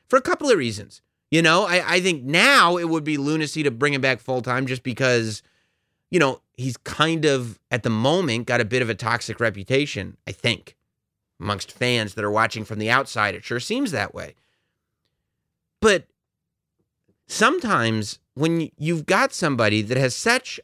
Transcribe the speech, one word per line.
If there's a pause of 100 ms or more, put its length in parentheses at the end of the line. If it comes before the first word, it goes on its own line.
for
a
couple
of
reasons. (300)
You
know,
I,
I
think
now
it
would
be
lunacy
to
bring
him
back
full-time
just
because, (720)
you
know, (140)
he's
kind
of, (140)
at
the
moment,
got
a
bit
of
a
toxic
reputation, (100)
I
think, (640)
amongst
fans
that
are
watching
from
the
outside.
It
sure
seems
that
way. (1500)
But (1200)
sometimes (160)
when
y-,
you've
got
somebody
that
has
such